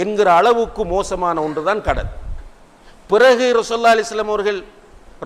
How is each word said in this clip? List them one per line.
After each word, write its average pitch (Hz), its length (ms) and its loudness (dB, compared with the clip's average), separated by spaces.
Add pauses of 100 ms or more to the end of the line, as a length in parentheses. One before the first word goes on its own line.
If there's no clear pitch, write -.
என்கிற 208 300 0
அளவுக்கு 220 520 2
மோசமான 180 520 -4 (100)
ஒன்றுதான் 156 340 -4
கடன். 143 300 -4 (1000)
பிறகு 247 380 4 (120)
ரசூலுல்லாஹி 233 360 2
அலைஹி 214 120 -2
வஸல்லம் 214 260 -4
அவர்கள் 202 260 -2 (680)